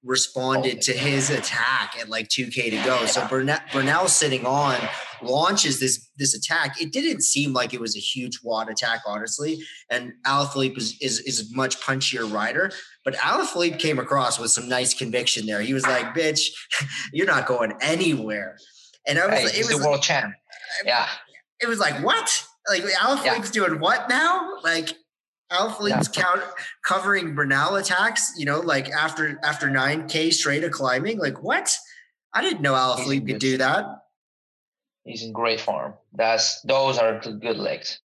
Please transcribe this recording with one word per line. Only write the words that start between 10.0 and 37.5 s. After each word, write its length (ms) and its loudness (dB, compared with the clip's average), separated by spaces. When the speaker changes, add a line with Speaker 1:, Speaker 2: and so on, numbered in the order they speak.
Speaker 1:
Alaphilippe 520 0
is, 240 -4
is, 180 -2
is 320 -6
a 40 -14
much 260 -2
punchier 500 -2
rider. 400 0
But 120 -2
Alaphilippe 640 0
came 200 0
across 400 2
with 120 -2
some 200 0
nice 240 2
conviction 520 -2
there. 160 -2
He 120 -2
was 120 0
like, 280 0
"Bitch, 340 2
<laughs> 320 -8
you're 140 0
not 200 2
going 340 0
anywhere." 760 0
And 120 2
I 80 4
was 120 2
Speaker 2:
Hey, 60 2
Speaker 1:
like, 100 0
it 20 0
Speaker 2:
he's 120 0
Speaker 1:
was 80 2
Speaker 2:
the 60 0
Speaker 1:
like 80 2
Speaker 2:
world 120 2
champ. 320 0
Yeah. 240 2
Speaker 1:
It 80 -2
was 100 -2
like, 260 0
"What?" 400 2
Like, 140 2
Alaphilippe's 720 0
Speaker 2:
Yeah. 100 4
Speaker 1:
doing 140 0
what 300 2
now? 420 2
Like, 300 0
Alaphilippe's 640 0
Speaker 2:
Yeah. 80 0
Speaker 1:
count-, 200 4
covering 500 2
Bernal 420 2
attacks, 600 2
you 80 -4
know, 160 2
like, 300 0
after, 520 -2
after 280 0
nine 360 2
K 240 2
straight 340 2
of 80 -2
climbing. 460 0
Like, 240 -2
what? 320 0
I 80 2
didn't 180 0
know 140 2
Speaker 2:
He's 320 2
in 0 -
Speaker 1:
Alaphilippe 140 2
could 60 -6
Speaker 2:
good 120 -2
Speaker 1:
do 140 2
Speaker 2:
shape. 80 2
Speaker 1:
that. 240 2
Speaker 2:
He's 180 -10
in 100 -10
great 280 0
form. 340 -4
That's, 480 2
those 360 2
are 220 4
good, 200 -10
good 160 -2